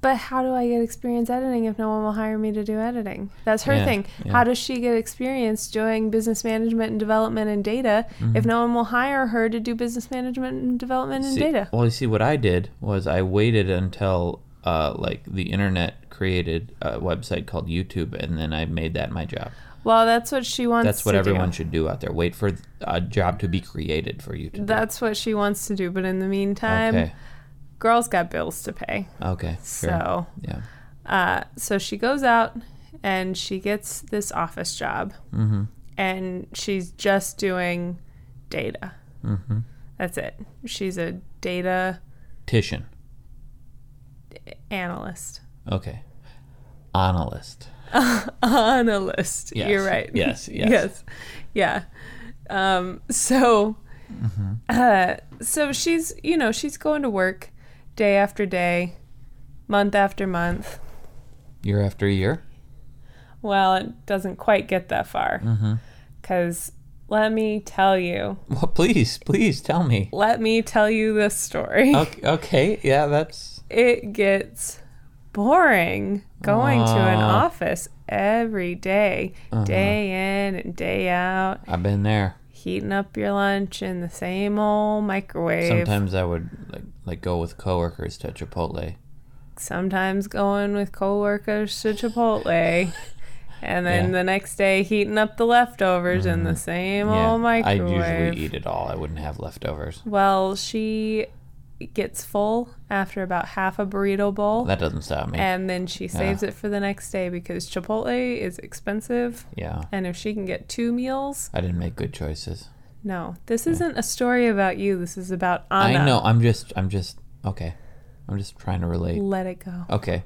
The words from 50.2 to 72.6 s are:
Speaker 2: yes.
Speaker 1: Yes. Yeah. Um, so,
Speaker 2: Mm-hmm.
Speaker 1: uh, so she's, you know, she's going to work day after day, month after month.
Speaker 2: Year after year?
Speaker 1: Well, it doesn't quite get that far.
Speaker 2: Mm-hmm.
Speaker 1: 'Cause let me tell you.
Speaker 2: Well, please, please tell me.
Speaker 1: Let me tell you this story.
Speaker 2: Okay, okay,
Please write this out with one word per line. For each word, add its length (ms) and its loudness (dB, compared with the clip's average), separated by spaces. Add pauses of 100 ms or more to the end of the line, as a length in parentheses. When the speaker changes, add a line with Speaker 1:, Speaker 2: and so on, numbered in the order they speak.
Speaker 2:
yes. 220 2
Speaker 1:
Yes. 340 2 (500)
Yeah. 280 2 (680)
Um, 500 0 (100)
so, 680 4 (340)
Speaker 2:
Mm-hmm. 420 -2 (180)
Speaker 1:
uh, 460 6 (260)
so 280 0
she's, 520 0
you 160 2
know, 120 4
she's 280 -4
going 240 0
to 80 0
work 400 0 (440)
day 220 4
after 300 2
day, 480 0 (720)
month 280 2
after 320 2
month. 520 -2 (840)
Speaker 2:
Year 200 2
after 260 2
year? 340 2 (1000)
Speaker 1:
Well, 320 4
it 320 -4
doesn't 300 -2
quite 300 4
get 220 -2
that 180 0
far. 380 -2
Speaker 2:
Mm-hmm. 300 2 (480)
Speaker 1:
'Cause 500 -2 (360)
let 240 4
me 280 0
tell 380 4
you. 400 -2 (100)
Speaker 2:
Well, 260 2
please, 440 4
please 420 2
tell 240 2
me. 260 2
Speaker 1:
Let 300 4
me 220 2
tell 280 4
you 220 2
this 220 4
story. 600 4
Speaker 2:
Okay, 340 2
okay, 540 2